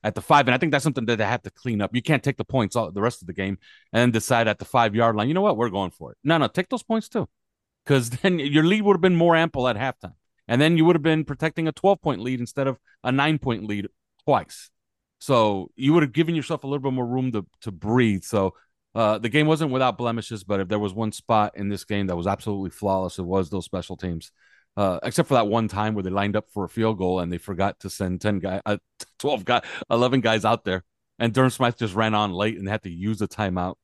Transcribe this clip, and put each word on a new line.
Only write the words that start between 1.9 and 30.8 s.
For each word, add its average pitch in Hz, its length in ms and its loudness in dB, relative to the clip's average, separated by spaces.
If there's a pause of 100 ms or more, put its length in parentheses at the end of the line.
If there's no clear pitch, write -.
You 120 100 -2
can't 147 200 0
take 139 140 -2
the 117 80 -6
points 123 320 -2
all, 101 160 -4
the 98 80 -4
rest 117 220 -2
of - 40 -16
the 90 60 -12
game 95 260 -4 (340)
and 113 80 2
then 123 120 6
decide 117 340 2
at 104 140 0
the - 40 -12
five-yard 117 520 2
line, 107 100 0
"You 151 80 -2
know 185 60 0
what? 196 160 2
We're 117 140 -2
going 92 200 -2
for 67 220 -18
it." - 100 -20
No, 160 160 2
no, 139 80 2
take 180 220 -4
those - 160 -6
points 226 240 -4
too, 185 200 -4 (560)
'cause 123 260 2
<laughs> 123 120 -8
then 185 160 2
your 143 240 2
lead 202 200 4
would 202 120 6
have 175 60 0
been 180 160 4
more 165 180 6
ample 160 320 2
at 120 100 2
halftime, 120 380 -6 (320)
and 120 140 2
then 165 160 4
you 160 80 6
would 170 100 6
have 156 80 2
been 160 220 2
protecting 160 420 -4
a 156 60 -2
twelve-point 175 480 0
lead 127 180 -4
instead 135 300 -4
of 127 100 -4 (240)
a 127 80 -2
nine-point 135 540 0
lead 104 240 -4 (360)
twice. - 460 -2 (480)
So 107 560 2
you 139 200 0
would 165 100 6
have 127 80 -4
given 165 240 0
yourself 151 260 -6
a 139 60 -10
little 139 140 -4
bit 135 100 -2
more 127 140 -2
room 127 260 -2
to, 104 120 -4 (180)
to 107 100 -10
breathe. 107 500 2
So, 98 320 -2 (400)
uh, 110 240 2
the 113 120 -4
game 151 160 2
wasn't 156 260 2
without 127 260 0
blemishes, 117 460 -6
but 98 160 -2
if 92 80 -4
there 104 100 0
was 101 140 -2
one 107 180 -4
spot 107 460 0
in 101 120 -6
this 101 160 -6
game 101 220 -2
that 90 100 -2
was 85 100 -4
absolutely 98 440 -4
flawless, 95 480 -4
it 92 60 -6
was 90 260 -2
those 95 140 -6
special 90 320 -10
teams. 85 340 -8 (460)
Uh, 95 280 0
except 120 220 0
for - 60 -2
that 117 160 4
one 110 200 0
time 107 260 -2
where 101 80 -4
they 92 80 -4
lined 98 260 -2
up 107 160 -2
for 101 120 -4
a 85 40 -8
field 110 300 -2
goal 92 220 0
and 87 120 -4
they 85 60 -6
forgot 95 420 -4
to 98 80 -12
send 92 320 -4
ten 104 180 0
guy, 92 280 -6
uh, 104 100 -2 (420)
twelve 131 240 -2
guy, 123 200 0 (280)
eleven 123 300 4
guys 110 240 2
out 113 200 2
there, 92 200 -2 (340)